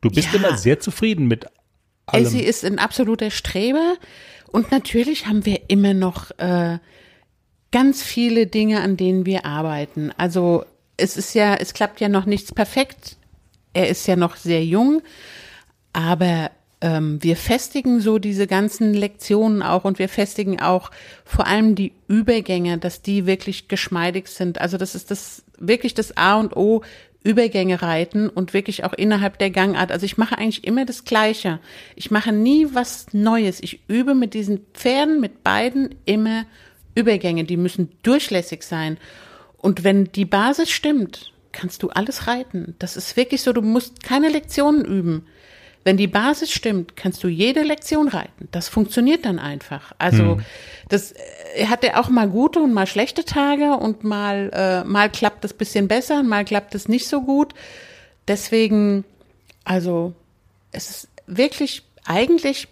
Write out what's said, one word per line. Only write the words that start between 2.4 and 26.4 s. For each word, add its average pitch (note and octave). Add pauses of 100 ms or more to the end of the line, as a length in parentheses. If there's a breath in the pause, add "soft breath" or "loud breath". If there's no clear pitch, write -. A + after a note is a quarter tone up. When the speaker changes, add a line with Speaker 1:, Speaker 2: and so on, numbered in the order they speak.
Speaker 2:
ist -
ein G3
absoluter A3
Streber C#4 (580 loud breath)
und -
natürlich C4+
haben G#3+
wir G3+
immer G3+
noch, F#3
äh, F3 (920 soft breath)
ganz C4+
viele A#3
Dinge, G#3+
an F#3+
denen F#3
wir F#3+
arbeiten. D3+
Also F3 (320)
es -
ist -
ja, G#3
es -
klappt -
ja G#3
noch G3
nichts G3+
perfekt. - (580)
Er F3+
ist -
ja F#3
noch F3
sehr E3
jung, B3 (920 loud breath)
aber, E3 (300)
ähm, D#3
wir E3+
festigen B3
so A3
diese G3+
ganzen G#3
Lektionen G#3
auch F3+
und G3
wir F#3+
festigen G3
auch F3+ (320 loud breath)
vor -
allem A3
die F#3+ (140)
Übergänge, G3
dass F3
die G3+
wirklich F#3+
geschmeidig F3+
sind. F3+
Also F3
das F#3
ist -
das, - (160)
wirklich A#3
das -
A F#3+
und A3